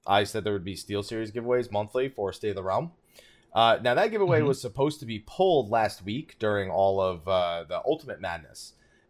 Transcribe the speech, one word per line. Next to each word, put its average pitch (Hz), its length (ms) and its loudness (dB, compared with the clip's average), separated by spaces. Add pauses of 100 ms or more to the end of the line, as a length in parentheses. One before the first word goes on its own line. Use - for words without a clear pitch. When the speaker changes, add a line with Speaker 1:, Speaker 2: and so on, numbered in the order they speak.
Speaker 1:
I 101 160 4
said 101 220 -4
there 104 80 0
would 98 100 -4
be 95 120 -8
SteelSeries 107 580 -6
giveaways 120 380 0
monthly 104 360 -2
for 104 240 -4
State 107 180 -6
of 98 60 -4
the 95 80 -6
Realm. 107 280 -2 (600)
Uh, 113 280 6
now, 120 140 2
that 214 160 2
giveaway 190 280 2
Speaker 2:
Mm-hmm. 151 80 2
Speaker 1:
was 135 140 0
supposed 139 400 -2
to 127 40 -12
be 113 140 -8
pulled 156 500 2
last 107 360 0
week 113 340 -8
during 104 300 0
all 95 320 2
of, 90 260 -2
uh, 87 400 0
the 85 180 -4
Ultimate 131 360 -4
Madness. 85 520 -10 (360)